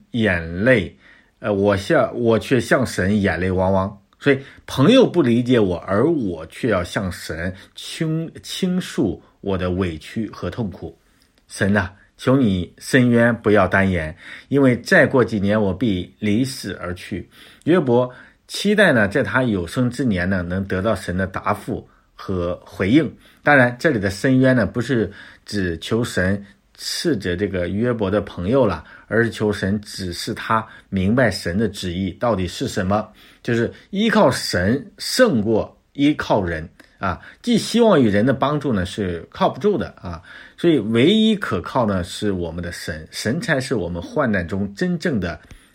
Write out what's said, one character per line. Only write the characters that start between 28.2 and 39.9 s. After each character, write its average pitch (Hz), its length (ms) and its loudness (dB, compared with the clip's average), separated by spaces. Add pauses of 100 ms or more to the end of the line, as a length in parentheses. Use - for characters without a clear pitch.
朋 90 260 -8
友 127 180 4
了， 82 160 -2 (240)
而 110 160 2
是 113 80 0
求 107 220 -2
神 101 280 -2
指 95 320 -10
示 101 220 -8
他 110 320 -2 (220)
明 95 260 0
白 123 160 2
神 87 260 -6
的 110 120 0
旨 92 240 -8
意 92 200 -4
到 117 220 -2
底 92 140 -2
是 - 180 -6
什 101 200 -4
么。 104 200 0 (380)
就 120 100 -2
是 117 160 0 (200)
依 214 180 0
靠 185 220 6
神 - 680 -2
胜 190 460 2
过 104 360 -2 (140)
依 143 220 2
靠 135 280 0
人 82 240 -4 (320)
啊， 90 220 -4 (220)
寄 233 160 2
希 - 200 -2
望 214 220 6
于 117 80 4
人 101 160 2
的 135 80 2
帮 147 260 -2
助 139 140 -2
呢， 90 140 0
是 87 440 -6
靠 - 200 0
不 - 100 -10
住 196 160 2
的 92 120 -4 (120)